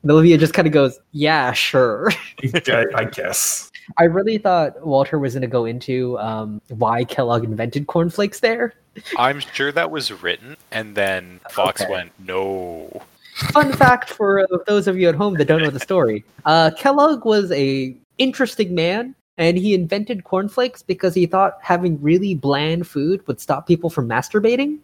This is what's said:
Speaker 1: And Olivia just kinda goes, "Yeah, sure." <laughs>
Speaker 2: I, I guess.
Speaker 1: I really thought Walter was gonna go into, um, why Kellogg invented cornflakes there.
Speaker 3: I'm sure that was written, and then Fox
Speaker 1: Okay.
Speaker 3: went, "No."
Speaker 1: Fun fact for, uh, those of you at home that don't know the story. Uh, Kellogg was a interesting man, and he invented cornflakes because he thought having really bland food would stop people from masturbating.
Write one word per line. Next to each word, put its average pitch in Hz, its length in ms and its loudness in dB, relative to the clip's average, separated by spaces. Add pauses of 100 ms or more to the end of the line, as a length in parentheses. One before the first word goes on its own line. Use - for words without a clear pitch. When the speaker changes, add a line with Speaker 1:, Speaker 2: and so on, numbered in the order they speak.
Speaker 1:
And 147 100 4
Olivia 160 260 8
just 156 160 2
kinda 160 160 4
goes, 139 280 2 (140)
"Yeah, 147 400 0
sure." 131 580 2 (320)
<laughs> 131 260 -2
Speaker 2:
I, 117 260 2
I 113 100 -2
guess. - 640 -6 (300)
Speaker 1:
I 170 60 6
really 196 340 2
thought 170 480 0
Walter 139 320 2
was 131 160 -2
gonna 127 140 -4
go 120 160 0
into, 123 560 -4
um, 110 480 -6
why 117 360 -2
Kellogg 120 400 -2
invented 117 440 -6
cornflakes 175 520 -2
there. 233 340 -2 (440)
Speaker 3:
I'm 135 220 0
sure 139 320 -4
that 160 180 -2
was 143 220 -6 (100)
written, 101 340 -6 (140)
and 110 240 -8
then 92 460 -4 (100)
Fox 95 320 -2
Speaker 1:
Okay. 95 80 -4
Speaker 3:
went, 90 280 -8
"No." 92 840 -8 (500)
Speaker 1:
Fun 294 200 2
fact 247 380 2
for, 196 300 0
uh, 190 60 2 (200)
those 208 220 2
of 185 100 -2
you 180 100 4
at 160 60 2
home 196 200 0
that 151 120 2
don't 160 160 2
know 151 80 0
the 139 100 -8
story. 120 440 0 (200)
Uh, 160 320 4
Kellogg 285 480 2
was 208 280 2
a 135 420 0 (240)
interesting 233 560 0
man, 196 400 -2 (220)
and 170 200 2
he 196 180 2
invented 202 500 -2
cornflakes 208 580 -2
because 185 320 -2
he 180 120 4
thought 190 360 2
having 175 400 0
really 180 320 2
bland 151 520 -2
food 165 420 -2
would - 120 -6
stop 143 260 -4
people 165 240 2
from 123 180 -4
masturbating. 233 760 0